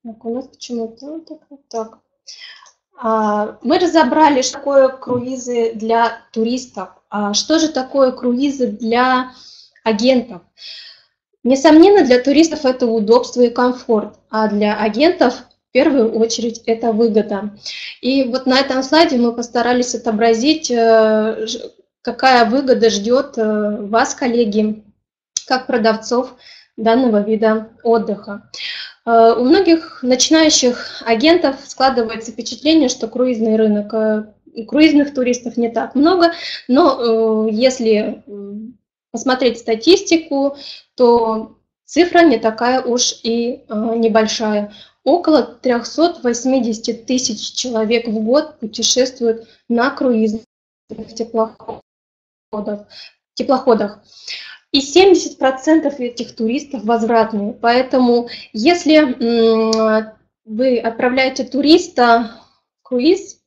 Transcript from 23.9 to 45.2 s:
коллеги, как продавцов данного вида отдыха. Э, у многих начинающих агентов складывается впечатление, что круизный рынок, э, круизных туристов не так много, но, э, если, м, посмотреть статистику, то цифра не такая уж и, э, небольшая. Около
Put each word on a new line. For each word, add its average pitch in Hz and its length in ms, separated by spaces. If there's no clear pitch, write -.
коллеги, 214 720
как 254 200
продавцов 226 680
данного 226 460
вида 220 480
отдыха. 208 680
Э, 226 320
у 247 80
многих 330 580
начинающих 262 1000
агентов 277 520
складывается 233 640
впечатление, 262 580
что 226 200
круизный 226 480
рынок, 208 380
э, 214 300
круизных 294 460
туристов 247 420
не 233 140
так 233 240
много, 339 380
но, 226 800
э, 220 40
если, 220 760
м, 202 520
посмотреть 247 480
статистику, 277 1000
то 226 600
цифра 349 340
не 277 180
такая 240 440
уж 247 400
и, 233 440
э, 226 300
небольшая. 214 800
Около 311 380